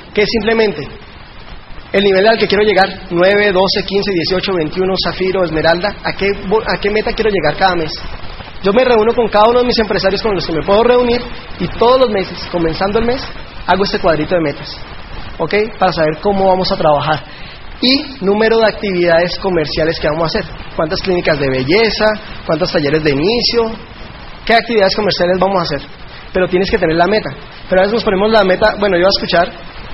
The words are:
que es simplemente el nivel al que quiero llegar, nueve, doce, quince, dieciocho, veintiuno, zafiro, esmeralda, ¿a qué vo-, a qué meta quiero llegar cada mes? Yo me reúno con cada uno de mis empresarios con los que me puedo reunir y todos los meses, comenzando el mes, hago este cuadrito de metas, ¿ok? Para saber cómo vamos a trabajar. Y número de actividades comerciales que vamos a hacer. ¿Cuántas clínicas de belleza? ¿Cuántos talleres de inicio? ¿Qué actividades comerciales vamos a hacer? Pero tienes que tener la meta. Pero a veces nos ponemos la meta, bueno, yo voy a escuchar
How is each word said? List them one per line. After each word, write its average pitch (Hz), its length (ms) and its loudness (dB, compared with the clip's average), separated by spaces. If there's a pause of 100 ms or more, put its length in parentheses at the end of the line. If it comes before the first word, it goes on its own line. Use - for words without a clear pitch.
(120)
que 208 120 0
es 196 80 2
simplemente 220 560 0 (1040)
el 196 100 2
nivel 196 240 4
al 226 80 6
que 214 120 0
quiero 202 160 2
llegar, 190 380 2 (100)
nueve, 202 400 4
doce, 190 340 0
quince, 196 260 -2
dieciocho, 180 440 -2
veintiuno, 185 400 -2 (100)
zafiro, 185 380 0
esmeralda, 165 600 0
¿a 165 100 -4
qué 196 180 0 (180)
vo-, 214 160 2
a 185 140 -2
qué 202 100 -2
meta 214 220 0
quiero 220 180 0
llegar 151 280 0
cada 185 180 2
mes? 156 160 -2 (720)
Yo 196 100 2
me 254 100 4
reúno 233 300 4
con 233 140 2
cada 214 220 4
uno 240 100 4
de 247 80 2
mis 226 100 0
empresarios 196 460 0
con 220 100 0
los 170 140 -2
que 170 60 -4
me 151 120 -2
puedo 202 160 4
reunir 240 400 4 (380)
y 175 80 -2 (100)
todos 254 220 4
los 247 100 4
meses, 190 300 -4 (120)
comenzando 175 460 0
el 233 80 0
mes, 175 160 -2 (460)
hago 185 160 2
este 196 160 -2
cuadrito 156 340 0
de 175 80 2
metas, 143 340 -4 (640)
¿ok? 165 160 -2 (240)
Para 185 160 2
saber 156 280 0
cómo 196 260 2
vamos 185 240 2
a 196 40 0
trabajar. 151 480 2 (600)
Y 269 420 -2
número 220 320 2
de 226 80 4
actividades 175 720 2
comerciales 165 640 -2
que - 80 -2
vamos 156 160 0
a 165 160 -2
hacer. 170 120 -8 (240)
¿Cuántas 175 260 -2
clínicas 175 360 0
de 139 100 0
belleza? 175 580 2 (420)
¿Cuántos 170 240 0
talleres 156 320 0
de 151 80 2
inicio? 226 680 0 (640)
¿Qué 214 100 2
actividades 220 420 2
comerciales 185 420 0
vamos 190 220 2
a 170 40 0
hacer? 147 240 -6 (460)
Pero 185 140 0
tienes 185 240 0
que 220 60 4
tener 165 180 0
la 170 100 4
meta. 202 240 0 (400)
Pero 185 120 4
a - 20 4
veces 202 120 2
nos 214 80 -2
ponemos 208 280 2
la 214 140 6
meta, 185 340 2
bueno, 202 160 2
yo 170 80 4
voy 196 80 4
a 196 80 0
escuchar 180 320 0 (420)